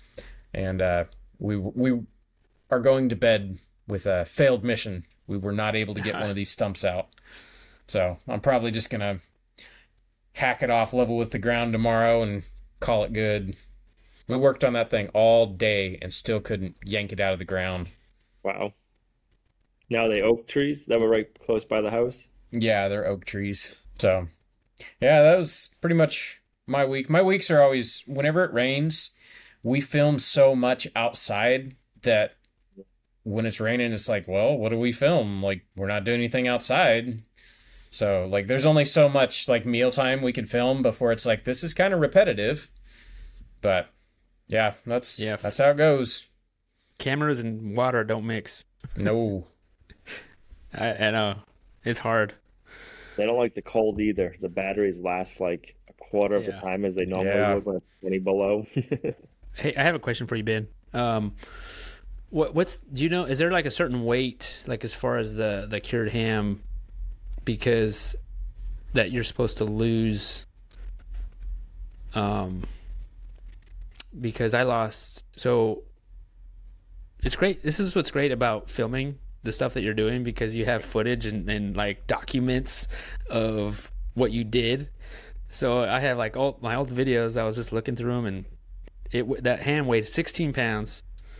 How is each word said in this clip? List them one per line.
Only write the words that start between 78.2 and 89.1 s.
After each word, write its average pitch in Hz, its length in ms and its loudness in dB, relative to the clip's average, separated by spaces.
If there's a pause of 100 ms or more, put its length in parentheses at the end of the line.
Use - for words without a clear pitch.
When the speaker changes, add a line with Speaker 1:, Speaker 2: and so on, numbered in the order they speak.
Speaker 3:
about 117 400 -2
filming 131 480 -4 (240)
the 110 80 -4
stuff 123 240 -2
that 117 80 -4
you're 107 100 -2
doing, 110 300 0
because 113 320 -4
you 113 100 -2
have 113 180 0
footage 117 440 -2
and, 104 220 -4
and, 104 260 -2
like, 101 320 -4
documents - 800 -2 (420)
of 107 640 -2 (240)
what 120 160 2
you 117 120 -2
did. 120 460 -2 (600)
So 123 340 0
I 113 160 0
have, 131 180 0
like, 110 180 -2
all 135 260 -2
my 117 140 -2
old 131 160 -2
videos. 120 480 2
I 113 40 0
was 110 120 -2
just 120 160 -6
looking 113 240 -4
through 120 220 -2
'em, 117 80 -2
and 95 200 -6 (640)